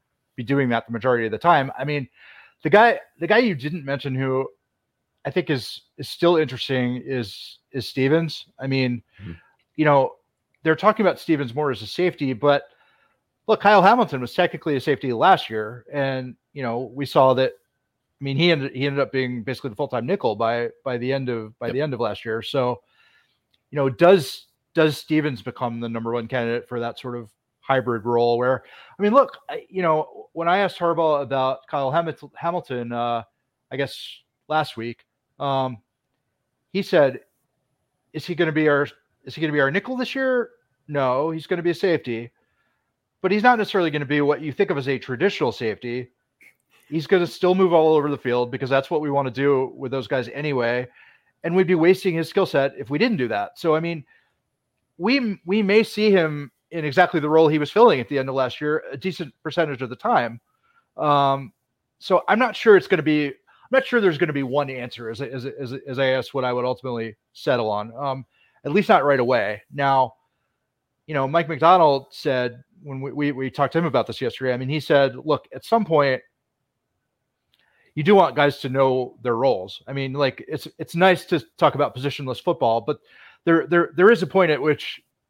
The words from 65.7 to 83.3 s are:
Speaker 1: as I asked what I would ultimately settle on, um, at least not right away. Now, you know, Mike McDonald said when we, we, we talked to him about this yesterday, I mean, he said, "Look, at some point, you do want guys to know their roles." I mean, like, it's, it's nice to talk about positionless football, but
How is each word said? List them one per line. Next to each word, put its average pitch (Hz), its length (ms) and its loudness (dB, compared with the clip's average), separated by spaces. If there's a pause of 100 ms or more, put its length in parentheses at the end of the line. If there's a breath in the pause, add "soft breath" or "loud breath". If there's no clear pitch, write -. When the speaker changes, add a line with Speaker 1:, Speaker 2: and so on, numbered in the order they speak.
Speaker 1:
as 131 120 -8
I 135 80 2
asked 131 280 -2
what 131 100 -2
I 123 80 -2
would 123 120 -2
ultimately 120 520 -6 (160)
settle 120 380 -2
on, 104 260 -6
um, 135 280 -6 (400)
at 147 80 -6
least 180 160 0
not 170 160 4
right 139 160 2
away. 110 420 0 (100)
Now, 139 420 0 (920)
you 156 80 -8
know, 135 120 0
Mike 156 220 0
McDonald 156 640 4
said 123 520 -4 (200)
when 135 180 -12
we, 139 120 -10
we, 143 200 -2
we 131 180 -6
talked 139 220 -2
to 165 60 0
him 175 60 0
about 123 220 0
this - 140 -10
yesterday, 127 320 -4
I 123 40 -2
mean, 127 120 -6
he 147 120 -2
said, 139 440 2
"Look, 151 300 -2
at 135 100 -16
some 226 200 0
point, 143 380 2 (1700)
you 151 80 -4
do 190 120 6
want 160 220 6
guys 143 240 2
to 143 80 -8
know 131 540 0
their 120 140 0
roles." 110 520 -2
I 131 40 -12
mean, 135 200 -6
like, 135 340 -2
it's, - 220 -10 (100)
it's - 160 -12
nice 180 320 4
to 160 140 0 (180)
talk 147 160 4
about 139 220 -2
positionless 127 440 -6
football, 117 400 0
but 107 200 -6 (440 soft breath)